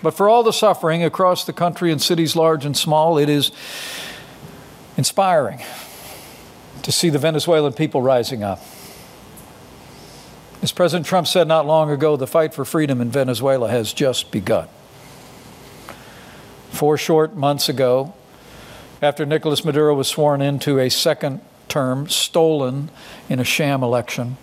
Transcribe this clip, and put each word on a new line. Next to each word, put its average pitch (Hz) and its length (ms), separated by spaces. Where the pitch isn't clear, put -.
But 160 120
for 196 120
all 233 160
the 220 80
suffering 170 500
across 180 440
the 156 80
country 170 360
in 156 80
cities 165 380
large 160 300
and 143 100
small, 156 420
it 147 120
is 147 240
inspiring 147 640
to - 100
see - 180
the 147 80
Venezuelan 156 540
people 151 300
rising 123 420
up. 98 160
As - 120
President 170 320
Trump 180 200
said 170 220
not 160 180
long 156 240
ago, 147 280
the 127 100
fight 156 260
for 135 120
freedom 143 340
in 120 120
Venezuela 127 580
has 113 240
just 131 360
begun. 95 380
Four 151 260
short 156 360
months 143 360
ago, 131 440
after 147 240
Nicolas 151 380
Maduro 151 320
was 135 140
sworn 147 320
into 139 380
a 127 100
second 147 500
term 135 400
stolen 147 840
in 131 100
a 123 60
sham 139 380
election 120 600